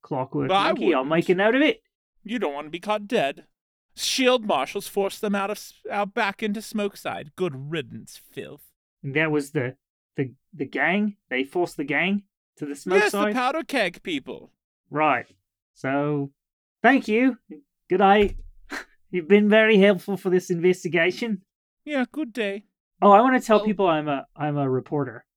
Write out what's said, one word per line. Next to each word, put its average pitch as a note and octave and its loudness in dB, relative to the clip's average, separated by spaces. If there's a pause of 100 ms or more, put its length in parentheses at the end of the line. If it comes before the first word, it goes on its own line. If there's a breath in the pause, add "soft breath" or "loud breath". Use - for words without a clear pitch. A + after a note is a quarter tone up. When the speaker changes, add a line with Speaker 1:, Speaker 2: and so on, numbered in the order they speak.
Speaker 1:
Clockwork C3+ -4
Speaker 2:
But F#3 0
I G3 2
Speaker 1:
monkey, - 0
I'll C3 2
Speaker 2:
wouldn't. C#3+ -4
Speaker 1:
make E3 0
a F#3 6
note G#3 2
of C4+ 4
it. D4+ 0 (440)
Speaker 2:
You A3 -8
don't D3+ -4
want D3 -10
to D3+ -14
be E3+ -10
caught G#3 -4
dead. D3 -2 (480)
Shield B3+ 0
marshals F3+ -4
forced G3 -4
them G3+ -2
out G3 -2
of G#3 -6
s-, - -20 (160)
out G3+ -4
back G#3 -4
into G#3+ -4
Smokeside. D3+ -8
Good C#3+ -6
riddance, A2+ -10
filth. - -18 (320)
Speaker 1:
And C3+ -8
that D#3 0
was D3 -2
the, C3 -4 (400)
the, B2+ -4 (200)
the C#3+ -8
gang? F#3+ -2 (140)
They C3 -2
forced E3+ -4
the D#3 -6
gang E3+ -2 (320)
to - -10
the C#3+ -8
Smokeside? F#4+ 2 (100)
Speaker 2:
Yes, - -
the G#3 0
powder C4 -2
keg F#3 -4
people. C3 -10 (400)
Speaker 1:
Right. C#3+ 0 (480)
So, C#3+ -4 (500)
thank B3 4
you. A#3+ 2 (500)
Good F#3 0
day. G3+ 4 (340)
<laughs> - -16
You've E3 -4
been G#3 6
very A3 6
helpful G3 4
for F#3+ -4
this F3+ 0
investigation. F3+ 0 (420)
Speaker 2:
Yeah, C#4 -2
good C4+ -8
day. G#3 -6 (360)
Speaker 1:
Oh, G3+ 8
I G3 10
wanna B3+ 4
tell G#3 4
Speaker 3:
Oh. G#3 -6
Speaker 1:
people G3+ 0
I'm D3+ 0
a, C#3 -4
I'm D3 -4
a C#3 0
reporter. B2+ -4 (120)